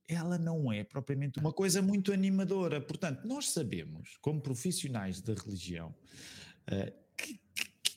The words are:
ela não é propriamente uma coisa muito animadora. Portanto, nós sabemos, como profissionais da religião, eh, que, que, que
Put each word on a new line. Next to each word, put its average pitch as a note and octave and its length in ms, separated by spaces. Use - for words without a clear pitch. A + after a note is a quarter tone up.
ela E3+ 300
não E3 340
é G#2+ 120
propriamente C#3+ 540
uma D3+ 140
coisa G3 280
muito G3 320
animadora. F#3+ 680
Portanto, D3 460
nós C4+ 240
sabemos, F2 680
como D3+ 220
profissionais A#2+ 800
da A2 120
religião, F2+ 600
eh, - 260
que, C#4+ 240
que, - 100
que - 140